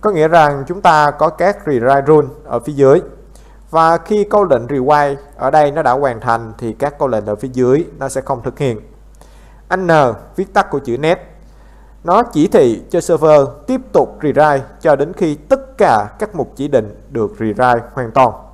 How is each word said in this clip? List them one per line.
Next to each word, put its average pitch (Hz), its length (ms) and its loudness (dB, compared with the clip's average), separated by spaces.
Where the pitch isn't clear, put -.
Có 214 100 0
nghĩa 156 160 2
rằng 147 400 4
chúng 185 140 -8
ta 151 300 4
có 151 180 0
các 185 360 -2
rewrite 135 400 0
rule 147 220 4
ở 117 140 -6
phía 151 140 -10
dưới. 139 280 4
Và 165 280 2
khi 208 260 -2
câu 208 200 0
lệnh 123 240 0
rewind 143 480 0
ở 131 140 -2
đây 151 200 4
nó 156 100 -4
đã 131 100 0
hoàn 127 280 -2
thành 117 380 -4
thì 113 160 -8
các - 260 -6
câu 143 80 -2
lệnh 107 180 -2
ở 104 100 -4
phía 135 120 -10
dưới 127 400 0
nó 139 120 -8
sẽ 135 120 -6
không 123 220 -8
thực 127 160 -10
hiện. 120 220 -4
N, 185 140 -4
viết 190 180 -6
tắt 123 160 0
của 143 100 -4
chữ 120 180 -6
net. 160 220 0
Nó 190 200 2
chỉ 165 240 0
thị 127 420 2
cho 170 120 -2
server 156 400 4
tiếp 262 140 -4
tục - 280 0
rewrite 143 380 2
cho 151 140 2
đến 156 180 -4
khi 160 220 -4
tất - 420 -6
cả 113 320 2
các - 160 -8
mục 135 200 -6
chỉ 139 120 -6
định 110 420 -4
được 113 300 -4
rewrite 117 400 0
hoàn 120 180 -8
toàn. 123 220 2